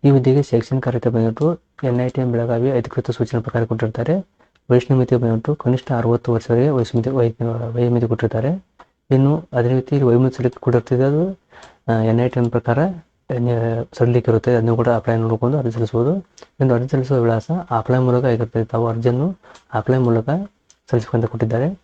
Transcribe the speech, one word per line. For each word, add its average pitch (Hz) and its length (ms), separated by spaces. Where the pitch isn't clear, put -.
ಈ 143 100
ಹುದ್ದೆಗೆ 131 360
ಶೈಕ್ಷಣಿಕ 127 380
ಅರ್ಹತೆ 120 280
ಬಂದ್ಬಿಟ್ಟು 113 300
ಎನ್ 123 180
ಐ - 20
ಟಿ 131 120
ಎಂ 127 140
ಬೆಳಗಾವಿ 117 440
ಅಧಿಕೃತ - 320
ಸೂಚನೆ 120 360
ಪ್ರಕಾರ 113 180
ಕೊಟ್ಟಿರ್ತಾರೆ. 117 500
ವಯಸ್ಸಿನ 123 300
ಮಿತಿ 127 160
ಬಂದ್ಬಿಟ್ಟು 117 380
ಕನಿಷ್ಠ 123 240
ಅರವತ್ತು 117 360
ವರ್ಷವರೆಗೆ 120 400
ವಯಸ್ಸು 120 220
ಮಿತಿ, 117 200
ವಯ-, 117 180
ವಯೋಮಿತಿ 120 360
ಕೊಟ್ಟಿರ್ತಾರೆ. 113 400
ಇನ್ನು 139 160
ಅದೇ 120 120
ರೀತಿ 131 280
ಇಲ್ಲಿ 139 120
ವಯೋಮಿತಿ 127 280
ಸಡಿಲಿಕೆ 123 280
ಕೊಟ್ಟಿರ್ತದೆ. 123 460
ಅದು, 147 100
ಆ, 117 40
ಎನ್ 113 140
ಐ 127 40
ಟಿ 127 120
ಎಂ 120 140
ಪ್ರಕಾರ 120 240
ಏನ್ 120 120
ಸಡಿಲಿಕೆ 120 340
ಇರುತ್ತೆ, 113 260
ಅದನ್ನು 117 240
ಕೂಡ 117 80
ಅಪ್ಲೈ 117 340
ನೋಡ್ಕೊಂಡು 113 360
ಅರ್ಜಿ 123 180
ಸಲ್ಲಿಸ್ಬೋದು. 117 360
ಇನ್ನು 135 140
ಅರ್ಜಿ 123 180
ಸಲ್ಲಿಸುವ 131 320
ವಿಳಾಸ 113 220
ಆಫ್ಲೈನ್ 127 300
ಮೂಲಕ 123 160
ಆಗಿರ್ತದೆ. 117 480
ತಾವು 113 200
ಅರ್ಜಿಯನ್ನು 120 360
ಆಫ್ಲೈನ್ 127 300
ಮೂಲಕ 113 200
ಸಲ್ಲಿಸಬೇಕಂತ 117 420
ಕೊಟ್ಟಿದ್ದಾರೆ. 117 360